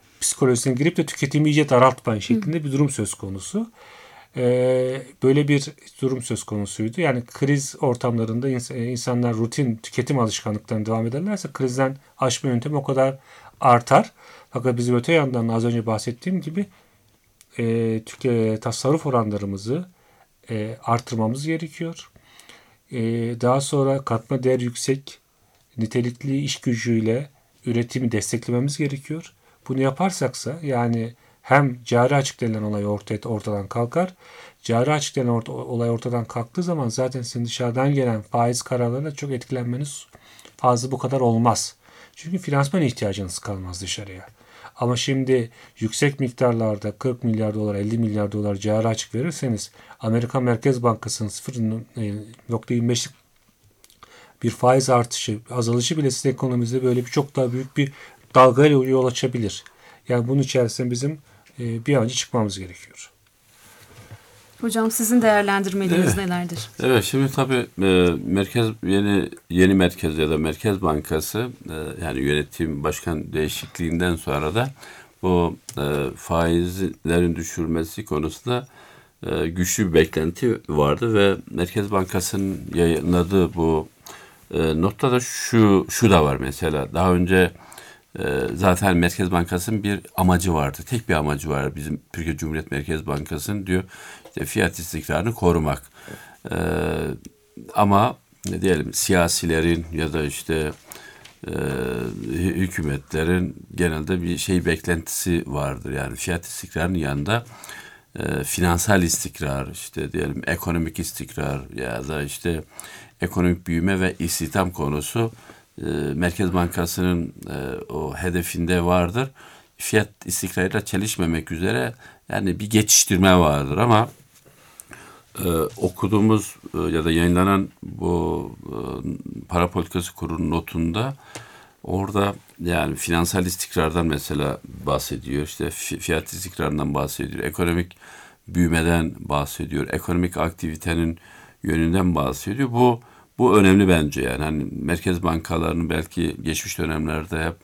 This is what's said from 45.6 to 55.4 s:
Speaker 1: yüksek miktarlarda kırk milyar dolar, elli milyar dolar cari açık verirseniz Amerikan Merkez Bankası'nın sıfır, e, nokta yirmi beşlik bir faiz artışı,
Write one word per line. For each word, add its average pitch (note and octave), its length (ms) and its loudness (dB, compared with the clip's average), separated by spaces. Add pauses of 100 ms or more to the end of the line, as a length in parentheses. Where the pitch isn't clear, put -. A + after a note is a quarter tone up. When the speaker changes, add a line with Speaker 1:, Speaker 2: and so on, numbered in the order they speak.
Speaker 1:
yüksek C#3 420 0
miktarlarda A2+ 720 0
kırk B2 320 -4
milyar A2 300 0
dolar, G#2+ 200 -2
elli G#2+ 240 -2
milyar G#2 340 0
dolar G#2 220 0
cari G#2+ 340 0
açık - 260 -4
verirseniz B2+ 560 -4 (300)
Amerikan A#2 420 0
Merkez B2 400 2
Bankası'nın A2 460 -2
sıfır, - 260 -12 (420)
e, G#2 180 -4 (340)
nokta A#2 260 -4
yirmi A#2 140 2
beşlik B2 260 -2 (1300)
bir A#2 80 0
faiz B2+ 400 4
artışı, A#2+ 480 0 (120)